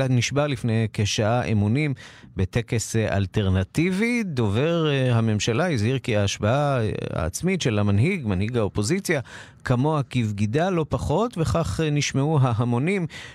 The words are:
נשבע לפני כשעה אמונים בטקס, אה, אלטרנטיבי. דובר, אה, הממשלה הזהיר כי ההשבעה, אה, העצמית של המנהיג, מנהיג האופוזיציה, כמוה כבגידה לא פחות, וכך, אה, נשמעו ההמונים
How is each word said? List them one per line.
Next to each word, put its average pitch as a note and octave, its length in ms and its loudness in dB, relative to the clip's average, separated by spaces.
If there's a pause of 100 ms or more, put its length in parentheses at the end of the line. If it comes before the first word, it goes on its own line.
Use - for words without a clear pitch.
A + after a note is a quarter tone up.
נשבע C3 380 2
לפני A2+ 460 0
כשעה A2+ 500 0
אמונים A2 500 2 (420)
בטקס, G#2+ 600 -2
אה, G2 220 0
אלטרנטיבי. D3+ 1080 0
דובר, D3+ 680 0
אה, B2+ 260 2
הממשלה A2+ 560 0
הזהיר A#2+ 260 0
כי A2 180 -2
ההשבעה, B2 640 0
אה, G#2+ 80 0 (240)
העצמית D#3+ 480 -2
של G#2+ 180 0
המנהיג, A2 480 2
מנהיג G#2 300 -2
האופוזיציה, B2+ 640 0 (420)
כמוה C#3+ 460 2
כבגידה A2 600 0
לא E3 200 0
פחות, F3+ 480 -2
וכך, D#3+ 460 0
אה, D#3 60 0
נשמעו D3 520 0
ההמונים B2+ 640 0 (280)